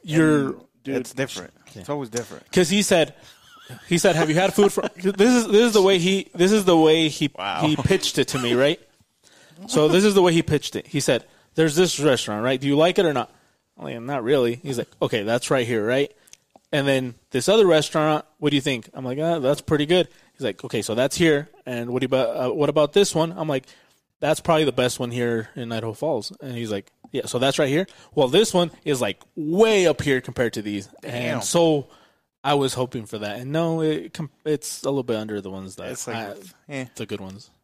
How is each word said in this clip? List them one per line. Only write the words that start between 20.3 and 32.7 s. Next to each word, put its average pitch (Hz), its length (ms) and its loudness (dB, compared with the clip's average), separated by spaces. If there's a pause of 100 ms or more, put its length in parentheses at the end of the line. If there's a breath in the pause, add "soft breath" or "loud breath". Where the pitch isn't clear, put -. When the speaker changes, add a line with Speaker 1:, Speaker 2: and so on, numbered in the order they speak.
Speaker 1:
He's - 80 -12
like, 104 200 -6
"Okay, 117 180 -4
so 107 140 -4
that's 131 200 0
here. 151 320 2 (160)
And 120 260 -8
what 123 120 -2
about, 127 340 0
uh, 127 160 -2
what 143 160 0
about 147 240 2
this 202 220 2
one?" 165 220 0
I'm 160 120 -6
like, 135 180 -4 (520 soft breath)
"That's 151 220 -2
probably 160 240 2
the 135 80 0
best 123 260 -2
one 120 140 -6
here 117 420 -2
in 117 160 -10
Idaho 113 220 -6
Falls." 131 480 -6
And 127 160 -12
he's 113 160 -6
like, 101 180 -8 (220)
"Yeah, 131 140 -6
so - 120 -4
that's 135 200 0
right 147 100 2
here." 160 180 0 (280 loud breath)
"Well, 143 140 2
this 190 260 2
one 175 160 2 (140)
is, 143 160 -2
like, 104 200 -4 (160)
way 185 500 4
up 151 160 2
here 135 180 2
compared 120 340 -2
to 110 80 -6
these." 104 260 -6 (140)
Speaker 2:
Damn. - 100 -12 (240)
Speaker 1:
And 110 80 -6
so 160 420 2 (560 soft breath)
I 143 120 0
was 139 200 0